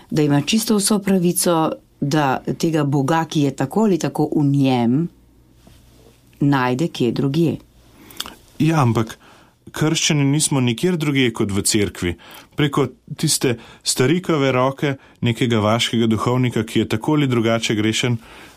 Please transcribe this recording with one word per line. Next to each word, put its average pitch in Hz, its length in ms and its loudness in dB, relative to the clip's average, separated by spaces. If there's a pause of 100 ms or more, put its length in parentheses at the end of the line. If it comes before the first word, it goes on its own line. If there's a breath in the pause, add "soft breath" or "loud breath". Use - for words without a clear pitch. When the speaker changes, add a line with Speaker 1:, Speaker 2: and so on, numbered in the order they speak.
(100)
Speaker 1:
da 151 120 0
ima 143 200 2
čisto 220 340 0
vso 208 220 0
pravico, 175 720 0 (280)
da 139 420 0 (160)
tega 160 260 0
Boga, 147 400 0
ki 160 160 -2
je 139 160 2
tako 196 280 0
ali 185 140 2
tako 151 380 -2
v 151 80 2
njem, 135 640 2 (1300)
najde 135 480 0
kje 120 240 -2
drugje. 139 440 -2 (1000 loud breath)
Speaker 2:
Ja, 156 240 2
ampak 117 360 0 (540 soft breath)
krščani 156 520 0
nismo 143 360 2
nikjer 123 360 0
drugje 139 360 0
kot 101 200 -2
v 98 100 -2
cerkvi. 92 520 -2 (420 loud breath)
Preko 143 300 0 (300)
tiste 139 400 0 (260 loud breath)
starikove 139 680 0
roke 135 440 0 (280 loud breath)
nekega 117 400 0
vaškega 113 420 0
duhovnika, 120 580 0
ki 110 200 -2
je 110 120 -8
tako 151 200 -2
ali 143 140 0
drugače 113 480 0
grešen, 113 400 0 (380 loud breath)